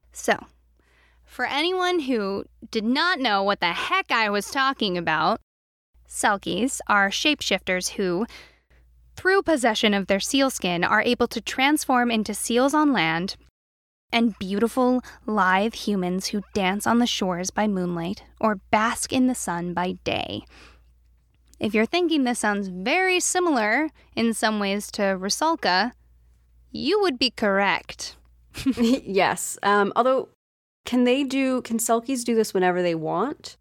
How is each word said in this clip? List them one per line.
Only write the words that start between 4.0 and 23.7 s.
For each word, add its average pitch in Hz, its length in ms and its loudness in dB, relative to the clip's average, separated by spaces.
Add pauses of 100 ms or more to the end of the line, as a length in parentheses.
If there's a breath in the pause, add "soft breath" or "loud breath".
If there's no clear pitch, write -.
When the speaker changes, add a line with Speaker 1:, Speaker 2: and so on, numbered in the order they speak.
Speaker 1:
I 226 200 2
was 202 200 -2
talking 269 480 0
about, 165 420 0 (680)
Selkies 214 800 -2
are 202 220 2
shapeshifters 196 800 -2
who, 185 360 -2 (920 loud breath)
through 381 260 2
possession 226 520 2
of 196 120 0
their 196 140 0
seal 269 300 2
skin, 175 340 -2
are 214 180 2
able 240 260 0
to - 120 -6
transform 262 680 2
into 220 240 -2
seals 247 400 0
on 302 180 4
land 170 440 0 (760)
and 233 280 2
beautiful, 233 600 0 (220 loud breath)
live 202 500 2
humans 185 540 -2
who 208 140 -4 (100)
dance 202 320 0
on 233 140 2
the 240 80 4
shores 185 440 -2
by 214 180 0
moonlight 180 560 -4 (160)
or 214 160 2 (160)
bask 220 400 0
in 254 160 4
the 254 80 0
sun 175 360 -6
by 180 200 -4 (100)
day. - 400 -4 (1160 soft breath)
If 214 140 -2
you're 220 120 2
thinking 330 380 2
this 240 160 -2
sounds 208 260 -2
very 311 540 0
similar 294 680 0 (260 soft breath)